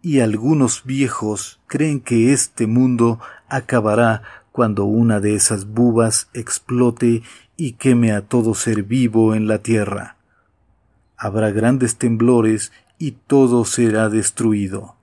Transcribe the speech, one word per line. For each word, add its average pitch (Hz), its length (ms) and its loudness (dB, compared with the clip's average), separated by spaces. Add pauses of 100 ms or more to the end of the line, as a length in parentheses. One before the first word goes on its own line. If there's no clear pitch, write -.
y 147 180 2
algunos 117 640 0
viejos 123 800 -6
creen 151 340 -2
que 120 340 2
este 120 320 -4
mundo 117 540 2 (280)
acabará 113 760 0 (300)
cuando 107 320 -2
una 110 360 2
de 104 140 0
esas 101 320 -2
bubas 113 680 0
explote 120 880 -2 (340)
y 139 160 -6
queme 120 400 2
a 101 140 -4
todo 113 280 0
ser 107 280 -2
vivo 113 520 2
en 107 120 -2
la 107 160 -2
tierra. 101 540 -4 (1000)
Habrá 107 340 -4
grandes 117 460 -2
temblores 117 760 0 (260)
y 147 140 -8
todo 123 520 2
será 110 460 0
destruido. 104 920 -4